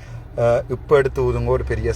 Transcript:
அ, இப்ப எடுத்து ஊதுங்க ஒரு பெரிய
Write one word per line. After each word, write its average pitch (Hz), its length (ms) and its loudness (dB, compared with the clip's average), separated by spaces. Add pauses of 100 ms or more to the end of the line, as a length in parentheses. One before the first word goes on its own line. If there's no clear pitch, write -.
(380)
அ, 120 320 2
இப்ப 135 260 0
எடுத்து 135 260 4
ஊதுங்க 120 240 0
ஒரு 123 180 0
பெரிய 113 320 -2